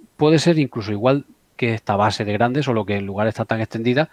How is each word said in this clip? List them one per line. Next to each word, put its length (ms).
puede 220
ser 200
incluso 320
igual 360
que 200
esta 200
base 300
de 80
grande, 320
solo 200
que 120
en 100
lugar 200
de 20
estar 180
tan 140
extendida, 520